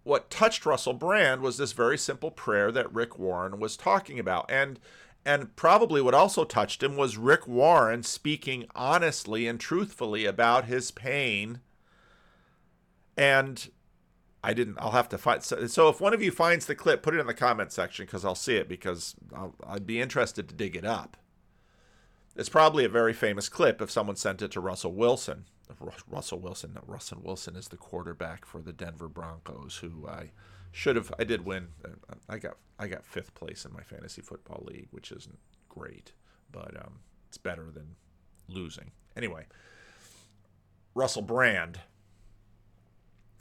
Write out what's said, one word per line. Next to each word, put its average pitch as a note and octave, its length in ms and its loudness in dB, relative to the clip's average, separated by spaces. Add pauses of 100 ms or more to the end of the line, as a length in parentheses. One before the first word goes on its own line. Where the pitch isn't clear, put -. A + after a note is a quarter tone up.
what - 260 2
touched - 380 2
Russell C3+ 260 2
Brand D3+ 480 2
was B2+ 160 -2
this C3+ 160 -4
very B2 240 2
simple D3+ 360 -6
prayer G#2 400 2
that A#2+ 200 -2
Rick - 260 -4
Warren F#2 400 -4
was G#2+ 180 -6
talking F3+ 420 0
about. F#2 320 -2
And, C3+ 280 0 (460)
and C#3 320 0
probably E3 460 6
what B2 120 6
also E3+ 300 6
touched - 380 0
him C#3 140 0
was C3 200 0
Rick B2+ 300 4
Warren B2 560 6
speaking C3+ 720 -6
honestly C3 720 0
and A#2 120 -4
truthfully A#2 680 -2
about A#2 400 4
his B2 240 -2
pain. B2 720 -4 (1600)
And C3+ 540 4 (720)
I G#2+ 100 0
didn't, A2+ 280 -2
I'll A2 100 -2
have A#2+ 200 4
to G2+ 80 -8
find, A2+ 220 2
so, A2+ 280 -4
so D#3+ 200 8
if - 120 4
one G3 120 4
of A3 80 0
you G3 120 0
finds E3+ 340 2
the D3+ 80 -4
clip, D#3+ 300 2
put D#3+ 100 2
it E3 60 2
in C3 80 -2
the A2+ 60 -4
comment A2+ 360 2
section, F#2 340 -6
'cause F2+ 200 -8
I'll F#2 100 0
see - 220 0
it, F#2 120 0
because F2+ 460 -8 (180)
I'll, E2 220 -12 (100)
I'd G2+ 220 -10
be A2+ 140 -4
interested A#2+ 480 -2
to - 80 -18
dig F2+ 180 -6
it E2+ 100 -8
up. G#2 320 -6 (1160)
It's - 140 -8
probably D#3 360 8
a A2+ 40 4
very A2+ 240 4
famous G#2 360 -2
clip C#3+ 320 2
if G#2+ 120 -6
someone G#2 240 -2
sent F#2+ 260 -4
it G2 80 -6
to G2 100 -6
Russell F#2 320 -6
Wilson. A#2 520 0 (340)
Ru-, - 140 -14 (160)
Russell - 320 -10
Wilson, F2+ 340 -14
no, - 140 -16
Russell - 340 -14
Wilson F2 320 -12
is F#2 140 -16
the - 80 -18
quarterback E2+ 680 -12
for - 160 -16
the D#2+ 120 -14
Denver E2 360 -12
Broncos, E2 680 -14
who D#2+ 320 -12
I D#2+ 240 -14 (400)
should C#3 240 0
have, G#2+ 220 -4
I A#2 60 -2
did G#2 200 -2
win. F#2 240 -8 (600)
I G#2+ 100 -12
got, - 180 -12 (220)
I G#2 100 -8
got F2+ 160 -12
fifth - 300 -12
place - 300 -14
in - 80 -18
my - 100 -18
fantasy - 400 -18
football - 440 -16
league, - 240 -18
which - 220 -18
isn't - 260 -20 (300)
great, - 440 -20 (380)
but, - 260 -16
um, - 240 -20 (280)
it's - 100 -20
better E2 320 -10
than D2+ 260 -18 (520)
losing. F2+ 420 -12 (260)
Anyway, F#2 300 -10 (1500)
Russell B2+ 280 -2
Brand. G2 580 0 (1600)